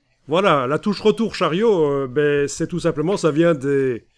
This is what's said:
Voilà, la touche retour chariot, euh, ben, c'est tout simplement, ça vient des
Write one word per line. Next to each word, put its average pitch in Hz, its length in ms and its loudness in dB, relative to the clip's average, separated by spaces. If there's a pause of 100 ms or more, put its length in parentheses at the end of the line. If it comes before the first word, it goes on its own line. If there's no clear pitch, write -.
(260)
Voilà, 156 400 2
la 151 140 -2
touche 202 200 -2
retour 214 360 0
chariot, 180 480 2
euh, 139 240 0
ben, 143 400 0
c'est 165 180 -6
tout 165 140 -6
simplement, 160 360 -2
ça 165 140 0
vient 165 240 2
des 135 520 -2 (120)